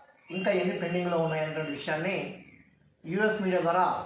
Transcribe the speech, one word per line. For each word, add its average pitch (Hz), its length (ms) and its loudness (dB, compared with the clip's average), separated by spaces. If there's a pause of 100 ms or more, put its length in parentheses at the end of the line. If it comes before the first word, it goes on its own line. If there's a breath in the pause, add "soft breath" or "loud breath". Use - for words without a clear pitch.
(320)
ఇంకా 190 200 0
ఎన్ని 185 280 0
పెండింగ్లో 175 380 0
ఉన్నాయనేటువంటి 156 540 0
విషయాన్ని 160 760 -4 (600)
యూఎఫ్ 208 360 2
మీడియా 185 200 2
ద్వారా 170 240 4 (200)